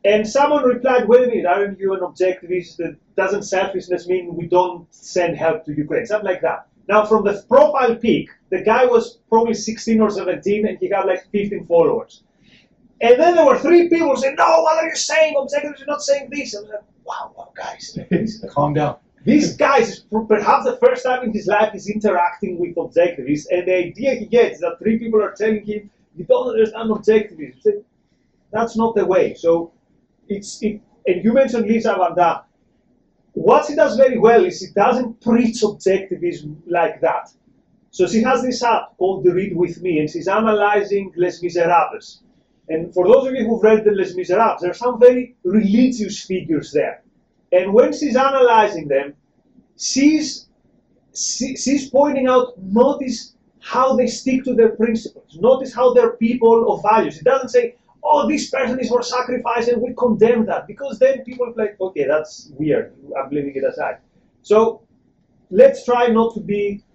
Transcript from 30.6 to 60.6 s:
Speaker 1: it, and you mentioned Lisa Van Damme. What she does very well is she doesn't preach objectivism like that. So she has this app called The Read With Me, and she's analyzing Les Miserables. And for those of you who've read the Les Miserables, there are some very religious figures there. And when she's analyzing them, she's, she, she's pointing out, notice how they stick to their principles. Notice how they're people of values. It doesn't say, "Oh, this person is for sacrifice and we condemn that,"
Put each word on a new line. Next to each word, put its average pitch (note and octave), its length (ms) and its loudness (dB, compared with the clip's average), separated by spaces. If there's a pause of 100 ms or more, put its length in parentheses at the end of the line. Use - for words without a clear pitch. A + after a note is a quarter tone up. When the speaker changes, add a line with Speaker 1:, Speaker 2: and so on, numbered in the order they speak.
Speaker 1:
it, G#3 180 -6 (260)
and F3+ 160 -2
you A3 100 2
mentioned A#3+ 340 0
Lisa A3 320 0
Van F3 160 -2
Damme. E3+ 300 0 (880)
What C4+ 340 2
she C#4+ 80 -8
does C#4 220 0
very B3+ 220 4
well A3 260 4
is - 140 -4
she F#3 140 -16
doesn't A#3+ 480 0
preach A3+ 420 0
objectivism E3+ 960 -4 (100)
like E3+ 360 -2
that. - 280 -4 (600)
So F3+ 160 -2
she A3 160 0
has B3 200 0
this B3+ 200 -4
app A#3 340 -2
called F#3 280 -2
The F3 100 4
Read F#3+ 200 -4
With E3+ 280 -4
Me, F3 160 -2
and D3+ 100 -2
she's E3+ 200 -8
analyzing G#3 880 0
Les F3 260 -4
Miserables. E3 800 -2 (460)
And E3 260 -6
for F3+ 120 2
those B3+ 200 6
of C4 80 -4
you A#3+ 120 -4
who've A3+ 160 -2
read G#3+ 220 4
the G#3 60 4
Les F#3+ 240 -2
Miserables, F#3 460 0
there F3+ 100 -4
are - 160 -10
some A#3+ 120 -2
very B3 460 6
religious G#3 800 0
figures D#3+ 480 -6
there. - 300 -4 (500)
And F#3 220 2
when C#4 180 4
she's B3 240 -4
analyzing A#3+ 720 2
them, C#3 280 -2 (600)
she's, - 720 0 (680)
she, - 420 -8
she's - 340 -2
pointing C4 380 2
out, B3+ 300 2
notice A#3 760 0 (260)
how C4 360 0
they B3 100 2
stick - 380 -4
to B3+ 100 -4
their A3 160 4
principles. - 680 -6
Notice C4 340 2
how B3 180 4
they're A#3 240 6
people A3+ 560 2
of E3+ 100 -6
values. G3+ 360 0
It - 60 -18
doesn't B3+ 240 2
say, A#3+ 260 0 (280)
"Oh, C#4+ 260 2
this - 220 -4
person B3+ 280 -4
is B3 100 -6
for A#3+ 140 0
sacrifice A#3+ 640 -4
and A#3 140 0
we B3 120 -6
condemn A3+ 520 2
that," E3+ 200 -6